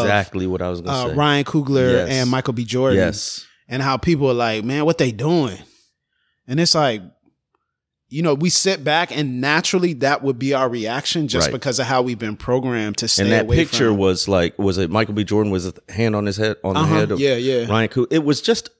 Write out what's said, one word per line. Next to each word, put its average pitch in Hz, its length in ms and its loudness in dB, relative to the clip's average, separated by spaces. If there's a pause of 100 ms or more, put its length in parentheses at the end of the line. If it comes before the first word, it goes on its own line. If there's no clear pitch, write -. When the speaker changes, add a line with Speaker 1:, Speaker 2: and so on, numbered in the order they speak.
Speaker 1:
Exactly 101 400 0
what 92 160 -2
I 90 80 -2
was 87 120 -6
gonna 113 140 -4
Speaker 2:
uh, 127 140 -4
Speaker 1:
say. 78 60 -4
Speaker 2:
Ryan 143 280 2
Coogler 135 480 0
Speaker 1:
Yes. 90 200 2
Speaker 2:
and 127 180 0
Michael 131 240 -2
B. 117 120 -4
Jordan. 123 340 2
Speaker 1:
Yes. - 480 -4 (200)
Speaker 2:
And 127 140 -6
how 135 160 0
people 143 320 2
are 123 60 2
like, 113 280 -2
"Man, 139 220 -2
what 165 140 0
they 131 120 2
doing?" 123 460 0 (920)
And 143 120 0
it's 170 120 2
like, 127 280 2 (1080)
you 147 120 -4
know, 160 120 0
we 160 160 0
sit 175 360 0
back 156 300 0
and 127 260 -4
naturally 170 540 0
that 135 280 0
would 131 160 -2
be 135 140 0
our 131 160 2
reaction 123 580 -4
just 82 200 0
Speaker 1:
Right. 65 60 -2
Speaker 2:
because 127 240 -4
of 127 100 -2
how 127 140 2
we've 123 160 -2
been 107 200 -6
programmed 123 640 -2
to 117 100 -4
stay 98 140 2
Speaker 1:
And 104 100 4
that 113 120 4
Speaker 2:
away 120 120 2
Speaker 1:
picture 127 320 2
Speaker 2:
from 104 80 4
Speaker 1:
was 95 320 2
like, 87 280 2
was 98 200 2
it 90 120 0
Michael 107 240 0
B. 104 120 0
Jordan 104 260 2
with 92 260 -4 (120)
a - 20 -20
hand 110 240 0
on 104 100 -2
his 98 120 -4
head, 110 260 -2
on 95 120 -2
the 147 40 2
Speaker 2:
Uh-huh. 156 160 2
Speaker 1:
head - 160 2
of 104 80 0
Speaker 2:
Yeah, 139 160 2
yeah. 123 340 0
Speaker 1:
Ryan 110 200 2
Coogler? 123 220 0
It 160 120 2
was 143 180 0
just - 280 0 (100)